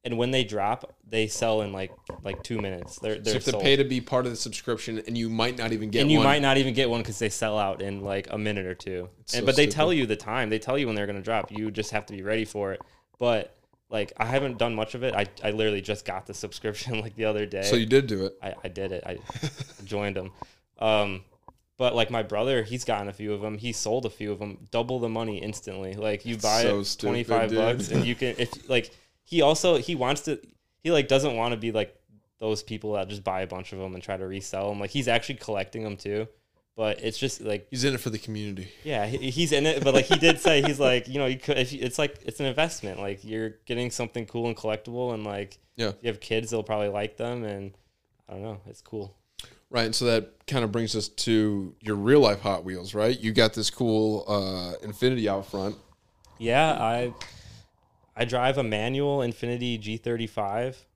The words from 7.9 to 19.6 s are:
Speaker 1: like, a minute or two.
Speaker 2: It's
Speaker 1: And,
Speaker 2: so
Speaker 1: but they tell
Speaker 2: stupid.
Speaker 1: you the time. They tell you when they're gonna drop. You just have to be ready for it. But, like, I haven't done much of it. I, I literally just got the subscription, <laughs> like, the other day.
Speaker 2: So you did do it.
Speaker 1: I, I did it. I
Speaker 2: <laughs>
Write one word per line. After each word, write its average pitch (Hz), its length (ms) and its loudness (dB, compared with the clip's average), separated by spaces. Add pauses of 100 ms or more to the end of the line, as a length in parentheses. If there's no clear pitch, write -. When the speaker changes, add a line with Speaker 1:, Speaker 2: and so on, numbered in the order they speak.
Speaker 1:
like, 98 300 -4
a 107 60 -4
minute 104 280 -2
or 92 80 -6
two. 90 340 -8 (120)
Speaker 2:
It's - 140 -8
Speaker 1:
And, 120 80 0
Speaker 2:
so 110 40 2
Speaker 1:
but 127 80 6
they 147 140 8
tell 151 220 2
Speaker 2:
stupid. 165 100 2
Speaker 1:
you 123 60 2
the 107 100 0
time. 110 340 -2
They 110 80 2
tell 127 180 -2
you 139 120 0
when 107 80 -2
they're 101 100 -2
gonna 101 160 -6
drop. 107 300 -2
You 107 180 -4
just 104 220 -6
have 104 140 -4
to - 60 -14
be 95 100 -10
ready 110 220 -2
for 101 280 -4
it. - 100 -10 (380)
But, 117 340 2 (380)
like, 104 260 -2
I 110 60 0
haven't 127 320 0
done 117 200 0
much 110 180 -4
of 123 80 -6
it. 127 140 -2
I, 101 100 0 (160)
I 107 80 0
literally 107 320 2
just 101 220 -6
got 95 200 -6
the - 80 -14
subscription, 107 680 -6
<laughs> - 20 -8
like, 107 140 -10
the 110 80 -2
other 107 200 2
day. 98 200 -4
Speaker 2:
So 104 100 4
you 117 120 4
did 131 200 6
do 98 180 -2
it. - 160 -6
Speaker 1:
I, 98 140 -8 (100)
I - 40 -6
did 95 240 -6
it. 90 120 -6
I - 140 -8 (340)
Speaker 2:
<laughs> - 320 -16